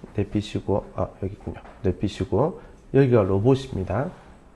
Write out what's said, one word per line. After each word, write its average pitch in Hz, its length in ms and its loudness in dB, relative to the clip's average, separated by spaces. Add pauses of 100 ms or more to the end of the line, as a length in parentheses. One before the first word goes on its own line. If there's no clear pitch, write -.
(120)
내 101 160 -2
피씨고, 101 560 -2 (100)
아, 113 140 -4 (140)
여기 98 100 -4
있군요. 90 240 -12 (260)
내 92 140 0
피씨고, 107 640 -2 (320)
여기가 127 300 6
로봇입니다. 101 880 0 (460)